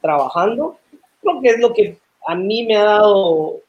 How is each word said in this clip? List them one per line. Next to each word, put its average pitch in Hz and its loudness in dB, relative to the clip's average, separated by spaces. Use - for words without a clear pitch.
trabajando, 170 -2
creo 339 -2
que 262 2
es 226 2
lo 233 0
que 196 -2
a 165 -4
mí 208 -4
me 220 0
ha 208 2
dado 196 2